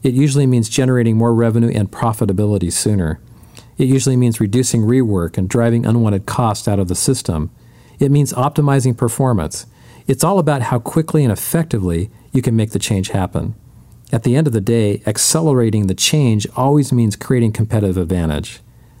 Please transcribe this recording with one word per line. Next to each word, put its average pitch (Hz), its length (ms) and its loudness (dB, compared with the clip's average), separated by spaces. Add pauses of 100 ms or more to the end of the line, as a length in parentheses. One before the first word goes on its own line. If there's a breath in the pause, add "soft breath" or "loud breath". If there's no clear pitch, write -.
It 131 100 0
usually 139 360 2
means 120 200 2
generating 123 480 2
more 117 160 2
revenue 117 400 2
and 104 180 -2
profitability 104 800 -2
sooner. 92 480 -2 (580 loud breath)
It 143 60 2
usually 131 320 2
means 123 240 2
reducing 113 420 0
rework 107 560 0
and 92 100 -2
driving 117 380 0
unwanted 107 400 0
cost - 420 -2
out 101 120 0
of 92 80 -2
the - 80 -2
system. 92 540 -2 (480 soft breath)
It 139 120 2
means 143 220 2
optimizing 139 640 0
performance. 117 680 -2 (400 loud breath)
It's 135 180 0
all 190 140 2
about 147 240 0
how 123 160 -2
quickly 156 460 -2
and 113 80 2
effectively 98 800 -2 (220 soft breath)
you 131 100 0
can 117 140 0
make 110 160 0
the 98 60 -4
change 95 320 -2
happen. 92 440 -4 (580 soft breath)
At 113 100 -2
the 120 140 2
end 160 100 2
of 127 60 0
the 110 80 0
day, 107 460 0
accelerating 117 800 0
the 92 80 0
change 113 520 0 (100)
always 139 360 2
means 117 240 0
creating 117 360 0
competitive 107 440 0
advantage. 85 640 -2 (400 soft breath)